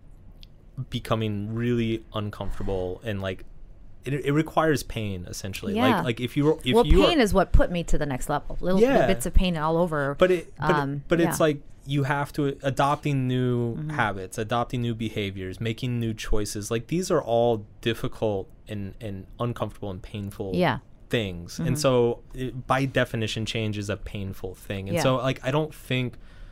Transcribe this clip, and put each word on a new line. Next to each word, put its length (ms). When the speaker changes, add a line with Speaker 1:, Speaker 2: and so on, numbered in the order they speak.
Speaker 1:
becoming 640
really 500
uncomfortable 920
and, 180
like, 220
it, 80
it 80
requires 500
pain, 460
essentially. 480
Speaker 2:
Yeah. 200
Speaker 1:
Like, 60
like, 160
if 160
you 80
were, 220
if 100
Speaker 2:
Well, 100
Speaker 1:
you 200
Speaker 2:
pain 140
Speaker 1:
are 20
Speaker 2:
is 120
what 200
put 180
me 140
to 120
the 80
next 220
level. 320
Little 220
Speaker 1:
Yeah. 260
Speaker 2:
bits 180
of 80
pain 220
all 220
over. 420
Speaker 1:
But 100
it, 300
but 120
it, 40
Speaker 2:
Um, 320
Speaker 1:
but 140
it's 180
Speaker 2:
yeah. 60
Speaker 1:
like, 160
you 180
have 300
to, 300
adopting 680
new 460
Speaker 2:
Mm-hmm. 160
Speaker 1:
habits, 460
adopting 440
new 120
behaviors, 680
making 400
new 120
choices. 560
Like, 180
these 240
are 100
all 440
difficult 720
and, 320
and 260
uncomfortable 500
and 120
painful 520
Speaker 2:
Yeah. 260
Speaker 1:
things. 440
Speaker 2:
Mm-hmm. 140
Speaker 1:
And 120
so, 400
it, 340
by 160
definition, 640
change 320
is 120
a 60
painful 580
thing. 360
And 80
Speaker 2:
Yeah. 60
Speaker 1:
so, 120
like, 300
I 60
don't 220
think, 420